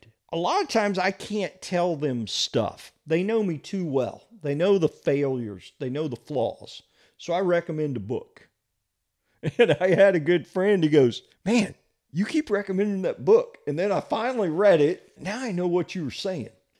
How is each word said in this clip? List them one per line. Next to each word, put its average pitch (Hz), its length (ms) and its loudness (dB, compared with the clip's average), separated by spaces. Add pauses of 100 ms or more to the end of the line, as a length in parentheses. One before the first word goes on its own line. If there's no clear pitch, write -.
(320)
A 165 40 -4
lot 240 260 0
of 311 60 -6
times 202 300 0
I 190 140 0
can't - 500 -8
tell 175 340 0
them 127 300 -4
stuff. - 680 -4 (140)
They 165 160 0
know 220 200 0
me 170 160 -2
too 185 280 -6
well. 131 400 -2 (160)
They 143 120 -2
know 190 240 4
the 160 100 4
failures. 131 880 -2
They 131 100 -6
know 147 200 -4
the 120 80 -6
flaws. - 680 -6 (340)
So - 160 -8
I 180 80 0
recommend 165 560 0
a 110 40 -6
book. - 480 -8 (960)
<laughs> - 160 -2
And 185 220 4
I 185 80 2
had 185 280 6
a 160 40 0
good 160 260 0
friend, 190 360 0
he 156 60 4
goes, 135 340 4 (220)
"Man, 208 300 0 (360)
you 190 160 -2
keep 302 240 -4
recommending 196 520 -2
that 135 220 -4
book." 196 420 4
And 147 120 -4
then 202 140 0
I 180 80 0
finally 226 480 -2
read 175 320 4
it. - 360 0
Now 214 240 -8
I 247 120 -4
know 180 160 -2
what 175 260 -2
you 175 100 -6
were 127 60 -6
saying. 185 380 -8 (320)